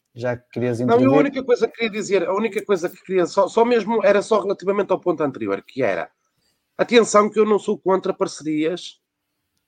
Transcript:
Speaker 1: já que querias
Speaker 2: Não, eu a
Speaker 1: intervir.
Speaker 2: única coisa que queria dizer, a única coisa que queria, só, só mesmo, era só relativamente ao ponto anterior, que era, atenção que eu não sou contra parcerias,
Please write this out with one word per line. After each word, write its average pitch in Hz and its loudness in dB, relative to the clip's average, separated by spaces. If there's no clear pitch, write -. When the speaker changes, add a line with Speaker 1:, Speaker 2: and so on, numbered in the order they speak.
Speaker 1:
já 120 -6
que - -20
querias 120 -4
Speaker 2:
Não, - -2
eu 226 4
a 233 6
Speaker 1:
intervir. 269 4
Speaker 2:
única 285 0
coisa 233 2
que 220 -14
queria 226 -2
dizer, 185 -2
a 185 -2
única 196 -4
coisa 175 -2
que - -20
queria, 185 0
só, 175 0
só 226 2
mesmo, 226 0
era 202 4
só 214 0
relativamente 196 -2
ao 180 0
ponto 165 -2
anterior, 110 -4
que - -6
era, 90 -2
atenção 208 4
que 208 -2
eu 208 4
não 214 2
sou 202 -4
contra 190 0
parcerias, 156 -6